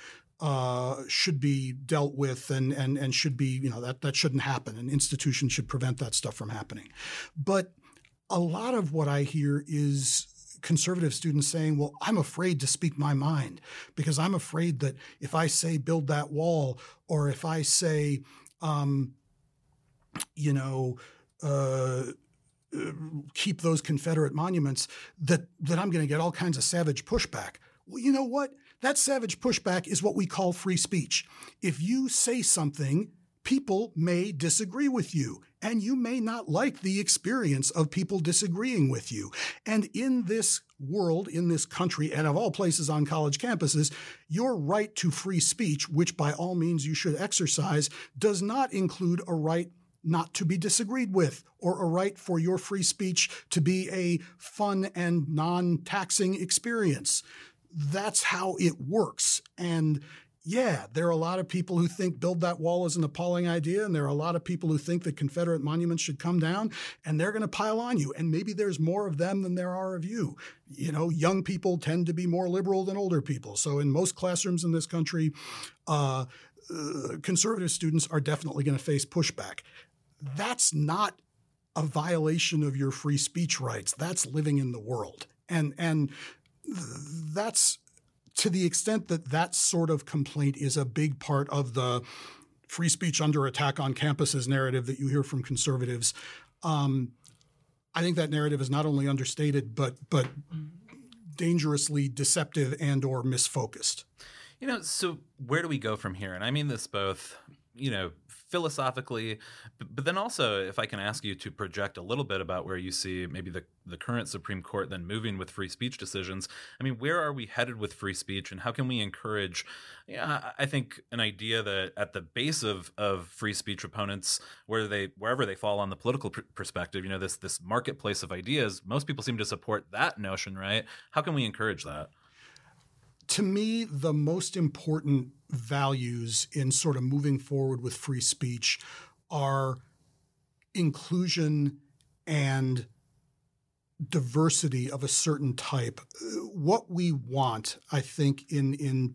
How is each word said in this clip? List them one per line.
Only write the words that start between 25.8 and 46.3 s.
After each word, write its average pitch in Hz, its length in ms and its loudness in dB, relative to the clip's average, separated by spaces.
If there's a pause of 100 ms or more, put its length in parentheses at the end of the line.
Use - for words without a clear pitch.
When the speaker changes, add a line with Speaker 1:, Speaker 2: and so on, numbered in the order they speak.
Speaker 1:
gonna 165 180 2
get 147 140 2
all 170 100 2
kinds 170 280 0
of - 60 0
savage 160 420 0
pushback." - 480 -2 (320)
Well, - 160 -8
you 269 100 6
know 269 120 4
what? 269 260 0 (320)
That 277 160 2
savage 254 420 0
pushback 185 480 2
is - 140 0
what 208 120 2
we 196 120 4
call 185 260 2
free 180 240 0
speech. - 480 0 (380)
If 147 180 0
you 247 300 2
say 240 320 2
something, 151 680 2 (320)
people 226 540 2
may 175 360 2
disagree 180 560 0
with 247 260 0
you, 131 260 -2 (200)
and 220 220 0
you 247 140 0
may 247 240 0
not 226 280 -4
like 240 340 0
the 190 180 0
experience 180 720 2
of 156 200 2
people 190 300 0
disagreeing 180 680 2
with 120 220 -2
you. 104 220 -8 (340)
And 214 280 2
in 247 320 2
this 220 340 0 (180)
world, 170 480 0
in 170 220 0
this 165 180 2
country, 165 460 -2
and 156 140 2
of 147 100 4
all 208 160 2
places 165 360 2
on 151 180 4
college 151 320 0
campuses, 156 520 2 (380)
your 233 280 0
right 202 400 0
to 175 140 2
free 180 300 0
speech, - 480 0
which 165 280 2
by 151 160 2